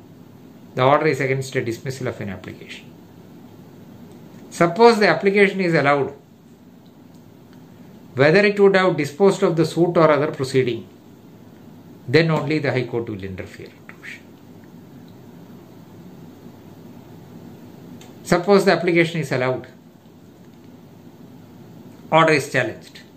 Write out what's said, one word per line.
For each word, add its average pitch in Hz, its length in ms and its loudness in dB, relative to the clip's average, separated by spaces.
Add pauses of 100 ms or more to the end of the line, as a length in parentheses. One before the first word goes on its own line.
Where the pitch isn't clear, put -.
(760)
The 127 100 0
order 147 220 4
is 147 140 0
against 135 360 -4
a 127 80 -2
dismissal 123 440 -8
of 113 120 -10
an 104 100 -10
application. - 560 -16 (1600)
Suppose 220 480 4
the 208 100 2
application 190 540 0
is 170 140 0
allowed 139 400 0 (2000)
whether 160 300 4
it 196 140 0
would 196 160 6
have 185 220 2
disposed 180 460 0
of 170 120 2
the 160 100 2
suit 165 320 0
or 156 140 6
other 147 200 0
proceeding, 123 560 -2 (1200)
then 160 240 2
only 151 280 -2
the 135 120 -4
High 120 160 -2
Court 113 220 -6
will 101 140 -10
interfere. 92 460 -14 (180)
the - 60 -20
motion. - 300 -20 (4000)
Suppose 185 420 0
the 196 60 2
application 170 500 -2
is 131 100 -8
allowed, 127 360 -4 (2500)
order 156 240 4
is 143 180 -2
challenged. - 480 -6 (180)